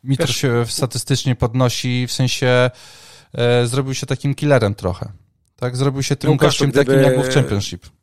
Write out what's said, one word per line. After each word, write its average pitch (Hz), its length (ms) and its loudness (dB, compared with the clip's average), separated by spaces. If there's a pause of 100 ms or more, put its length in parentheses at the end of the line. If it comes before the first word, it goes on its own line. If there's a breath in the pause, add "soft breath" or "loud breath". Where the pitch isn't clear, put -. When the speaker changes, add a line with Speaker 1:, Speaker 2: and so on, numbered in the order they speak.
Speaker 1:
Mitro 135 240 0
Speaker 2:
Wiesz 123 100 -2
Speaker 1:
się 120 300 0
statystycznie 127 680 -2
podnosi, 123 720 -2
w - 40 -10
sensie, 123 600 2 (640 loud breath)
e, 120 340 2
zrobił 135 260 -4
się 131 120 -8
takim 139 300 -2
killerem 120 400 2
trochę. - 360 -6 (440)
Tak? 123 220 -8
Zrobił 135 260 -2
się 143 120 -2
tym 151 160 -2
Speaker 2:
Łukaszu, 143 160 4
Speaker 1:
gościem 139 240 0
takim, 139 220 2
Speaker 2:
gdyby 135 100 6
Speaker 1:
jak 131 180 4
był 127 100 -2
w - 20 -2
Championship. 101 520 -2 (180)